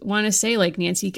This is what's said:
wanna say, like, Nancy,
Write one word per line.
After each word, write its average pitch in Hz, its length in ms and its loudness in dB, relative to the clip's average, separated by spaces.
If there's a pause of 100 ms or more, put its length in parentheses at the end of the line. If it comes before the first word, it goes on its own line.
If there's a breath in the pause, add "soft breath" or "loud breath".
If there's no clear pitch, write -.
wanna 208 300 0
say, 226 260 0
like, 175 180 2
Nancy, 180 420 -2